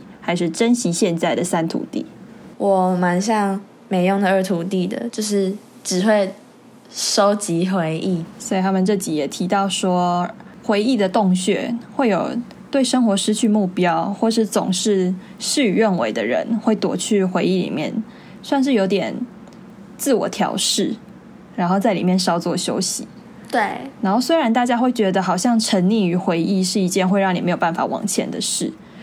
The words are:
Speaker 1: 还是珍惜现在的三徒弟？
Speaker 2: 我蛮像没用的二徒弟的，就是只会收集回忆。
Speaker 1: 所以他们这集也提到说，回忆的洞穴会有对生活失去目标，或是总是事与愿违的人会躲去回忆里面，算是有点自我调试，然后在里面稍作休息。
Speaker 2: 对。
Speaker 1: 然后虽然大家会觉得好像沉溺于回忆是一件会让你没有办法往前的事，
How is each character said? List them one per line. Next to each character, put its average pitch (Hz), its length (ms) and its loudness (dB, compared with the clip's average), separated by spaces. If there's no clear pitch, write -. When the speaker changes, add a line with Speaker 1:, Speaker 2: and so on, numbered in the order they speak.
Speaker 1:
还 175 140 -2
是 175 140 0
珍 233 240 2
惜 185 180 0
现 170 240 0
在 170 200 0
的 175 80 -2
三 170 240 -2
徒 - 240 -4
弟？ - 140 -6
Speaker 2:
我 190 380 2
蛮 180 260 2
像 202 400 0
没 180 180 2
用 196 140 2
的 190 100 2
二 190 120 4
徒 185 220 -2
弟 185 240 -2
的， - 220 -6
就 220 120 -8
是 202 320 0
只 180 180 -2
会 208 320 2
收 202 440 2
集 180 340 -2
回 160 280 -2
忆。 175 280 -2
Speaker 1:
所 - 180 -4
以 185 40 0
他 190 100 0
们 185 140 2
这 208 120 2
集 160 180 -4
也 147 120 -2
提 - 200 -4
到 196 220 0
说， 180 580 0
回 208 180 2
忆 247 160 2
的 196 100 2
洞 190 280 4
穴 190 380 -2
会 254 140 2
有 - 220 0
对 269 120 2
生 254 220 2
活 202 100 4
失 214 180 0
去 220 140 0
目 208 200 4
标， 175 440 0
或 226 180 0
是 226 160 2
总 196 280 0
是 190 400 2
事 - 240 0
与 185 120 2
愿 202 220 2
违 110 140 0
的 110 140 -2
人 120 360 0
会 220 140 2
躲 180 220 -2
去 196 260 2
回 185 220 0
忆 180 160 2
里 - 80 -4
面， 156 340 -4
算 277 200 0
是 269 120 2
有 196 140 2
点 180 280 -2
自 277 180 0
我 - 120 0
调 - 300 -2
试， - 380 -2
然 175 140 0
后 196 100 2
在 202 140 2
里 175 100 -2
面 180 140 2
稍 175 220 2
作 170 180 -2
休 156 240 -2
息。 - 260 -6
Speaker 2:
对。 240 100 0
Speaker 1:
然 190 100 0
后 226 80 2
虽 330 160 2
然 254 160 2
大 247 140 2
家 240 100 0
会 254 160 2
觉 202 200 2
得 190 100 2
好 175 160 0
像 233 220 2
沉 190 260 2
溺 214 200 4
于 170 100 2
回 175 260 0
忆 185 220 2
是 190 180 0
一 180 80 2
件 185 180 2
会 196 140 4
让 190 140 2
你 - 40 -2
没 180 120 0
有 175 60 0
办 170 140 0
法 - 140 -2
往 - 220 -4
前 - 220 -2
的 - 120 -6
事， - 320 -4